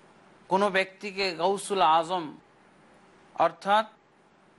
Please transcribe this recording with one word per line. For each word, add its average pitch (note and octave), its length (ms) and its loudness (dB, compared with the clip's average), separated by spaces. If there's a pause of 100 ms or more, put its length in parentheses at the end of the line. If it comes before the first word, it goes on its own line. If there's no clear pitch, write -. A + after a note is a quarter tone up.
(480)
কোনো G3+ 220 2
ব্যক্তিকে F#3+ 680 -4
গাউসুল F#3+ 460 -2
আজম E3 560 2 (960)
অর্থাৎ G3 520 0 (720)